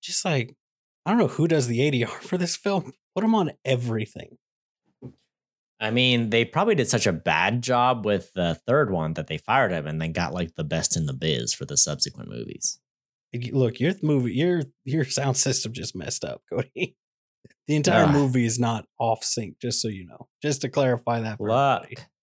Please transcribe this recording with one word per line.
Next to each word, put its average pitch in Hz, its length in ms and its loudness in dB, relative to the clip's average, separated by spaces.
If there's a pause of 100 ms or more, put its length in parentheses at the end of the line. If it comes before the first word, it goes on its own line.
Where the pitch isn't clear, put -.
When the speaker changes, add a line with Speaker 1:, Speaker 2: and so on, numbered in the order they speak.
Speaker 1:
Just, - 240 -4
like, 139 300 0 (500)
I 165 60 -2
don't 233 80 4
know 180 80 6
who 160 200 2
does 156 200 4
the 120 140 2
A 147 100 4
D 123 140 2
R - 40 -8 (120)
for - 160 -4
this 175 180 -2
film. - 380 -2 (220)
Put 190 80 -2
him 226 120 4
on 180 160 2 (140)
everything. 120 720 -2 (1400)
Speaker 2:
I 110 120 -2
mean, 120 380 4
they 117 160 4
probably 202 300 0
did 135 140 0
such 113 180 2
a 101 60 2
bad 92 480 0
job 123 440 2
with 104 280 0
the 85 220 0 (120)
third 135 220 2
one 80 260 -2
that 76 120 -6
they 78 100 -6
fired 117 340 2
him 80 140 -4
and 78 160 -4
then 82 120 -4
got, 80 200 -2
like, 87 220 -6
the 80 80 -6
best 80 320 -2
in 80 100 -2
the 69 80 -4
biz 73 400 -2
for - 120 -8
the 73 100 -6
subsequent - 540 -2
movies. - 500 -10 (540)
Speaker 1:
Y-, 120 180 -6
look, 123 300 2
your 160 100 2
th-, - 120 -6
movie, 135 300 2
your, 170 300 2 (220)
your 147 180 0
sound 135 320 0
system 113 380 0
just - 220 -8
messed - 280 -6
up, - 260 -10
Cody. - 520 -6
<laughs> - 40 -20 (640)
The 147 100 2
entire - 280 4
Speaker 2:
Ugh. 151 80 4
Speaker 1:
movie 131 320 4
is 113 140 0
not 117 260 0 (140)
off 113 240 0
sync, - 360 -4
just 120 220 -2
so 120 80 -2
you 95 160 -10
know. - 220 -20 (140)
Just 147 200 -2
to 131 80 -4
clarify 120 520 0
that 110 160 -6
for 104 120 -4
Speaker 2:
Look, 127 340 2
Speaker 1:
everybody. - 260 -18 (140)